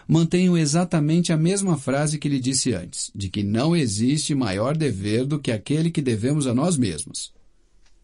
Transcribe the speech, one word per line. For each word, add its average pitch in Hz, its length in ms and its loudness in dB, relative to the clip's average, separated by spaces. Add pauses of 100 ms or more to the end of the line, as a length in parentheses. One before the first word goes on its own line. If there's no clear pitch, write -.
Mantenho 175 500 4
exatamente 165 760 2
a 160 60 2
mesma 180 400 2
frase 147 400 -2
que 147 100 -4
lhe 139 120 0
disse 127 340 -2
antes, - 400 -8
de 98 160 -6
que 104 140 -4
não 120 320 2
existe 135 580 0
maior 120 420 0
dever 110 480 0
do 143 160 -2
que 139 120 -2
aquele 151 400 -2
que 151 100 -2
devemos 127 460 0
a 120 80 0
nós 139 200 2
mesmos. 98 560 -4 (720)